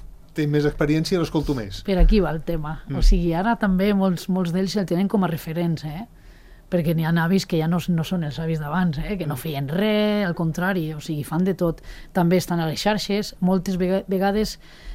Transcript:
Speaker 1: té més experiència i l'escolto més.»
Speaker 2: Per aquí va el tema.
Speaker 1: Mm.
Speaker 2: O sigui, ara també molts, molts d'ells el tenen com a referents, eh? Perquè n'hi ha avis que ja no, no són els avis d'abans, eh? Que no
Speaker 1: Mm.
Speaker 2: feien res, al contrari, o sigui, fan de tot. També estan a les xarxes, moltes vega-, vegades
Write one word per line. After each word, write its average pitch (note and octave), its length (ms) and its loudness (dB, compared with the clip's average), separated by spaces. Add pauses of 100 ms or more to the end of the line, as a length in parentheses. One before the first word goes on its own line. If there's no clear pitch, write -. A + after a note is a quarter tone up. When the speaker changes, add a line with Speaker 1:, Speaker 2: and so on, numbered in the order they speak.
(340)
Speaker 1:
té D3+ 120 0
més D3 180 2
experiència D#3 520 0
i - 20 0
l'escolto D3+ 360 0
més.» G#2 280 -6
Speaker 2:
Per F#3+ 160 0
aquí G3 220 8
va E3 100 0
el D#3+ 120 -6
tema. D#3 460 -6
Speaker 1:
Mm. C#3 80 -4
Speaker 2:
O E3 60 2
sigui, E3+ 320 6
ara G#3 220 2
també G3 360 2
molts, F#3+ 360 0
molts F3+ 240 0
d'ells F#3+ 240 -2
el G3 100 0
tenen F3+ 220 0
com F#3+ 160 2
a - 40 2
referents, E3 560 -2
eh? D#3 220 -8 (640)
Perquè E3+ 260 2
n'hi E3 80 0
ha E3 200 2
avis F3+ 220 2
que E3+ 120 0
ja D#3 100 2
no, F3 100 2 (100)
no E3+ 160 2
són F3+ 200 -2
els C#3+ 140 -6
avis D#3+ 220 -2
d'abans, D#3 380 0
eh? E3 200 -4
Que E3 80 -4
no D3 80 -2
Speaker 1:
Mm. B2+ 40 -6
Speaker 2:
feien C#3+ 300 -6
res, G#3 580 0
al E3+ 80 -2
contrari, E3 600 -2
o D3 60 -10
sigui, D3+ 240 -4
fan E3+ 200 0
de F#3+ 100 2
tot. E3+ 260 0 (320)
També F3 240 4
estan F3 240 0
a E3 60 0
les D#3 140 -4
xarxes, G3 600 -2
moltes F#3 360 0
vega-, F#3 320 0
vegades G3 500 0 (360)